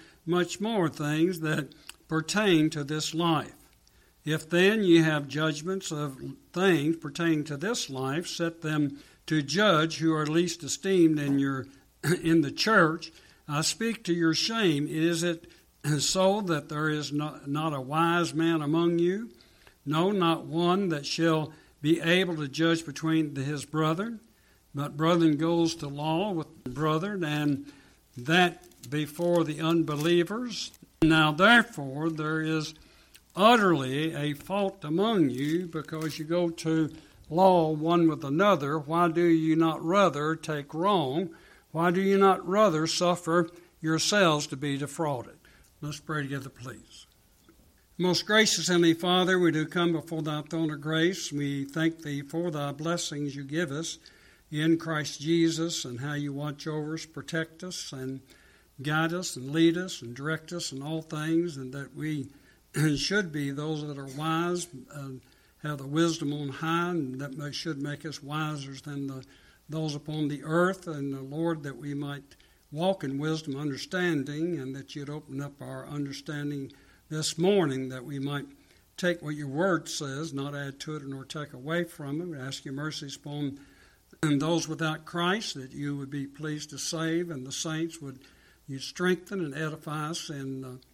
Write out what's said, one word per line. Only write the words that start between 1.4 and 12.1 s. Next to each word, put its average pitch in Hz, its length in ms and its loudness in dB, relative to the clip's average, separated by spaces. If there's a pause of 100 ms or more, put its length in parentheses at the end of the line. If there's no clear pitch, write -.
that 151 320 -2 (340)
pertain 160 640 4
to 151 120 -6
this 151 300 -4
life? 160 400 0 (680)
If 151 260 -4
then 196 340 4
ye 170 160 8
have 156 280 2
judgments 156 640 -4
of 147 260 -6 (360)
things 165 440 4
pertaining 151 480 0
to 147 120 -6
this 208 320 -4
life, 135 380 -2
set 165 340 -4
them 151 380 -2 (260)
to 156 160 2
judge 160 560 2
who 160 160 2
are 151 120 0
least 165 380 0
esteemed 165 560 4
in 139 200 2
your, 135 280 -2 (360)
<clears throat> 165 200 0